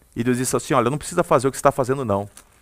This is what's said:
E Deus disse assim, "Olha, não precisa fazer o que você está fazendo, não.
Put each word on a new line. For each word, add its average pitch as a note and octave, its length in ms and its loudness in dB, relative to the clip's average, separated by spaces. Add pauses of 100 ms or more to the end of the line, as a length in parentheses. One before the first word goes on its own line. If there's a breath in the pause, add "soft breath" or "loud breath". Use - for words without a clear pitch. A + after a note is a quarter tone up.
(160)
E A#2+ 80 -2
Deus B2 120 2
disse B2+ 200 -2
assim, C3+ 180 -2
"Olha, A#2+ 160 4
não D3 80 -4
precisa F3 240 -4
fazer C#3 240 2
o C3+ 60 2
que - 40 -12
você - 40 -10
está C#3 120 4
fazendo, C3+ 320 -2
não. G#2 240 -2 (340 soft breath)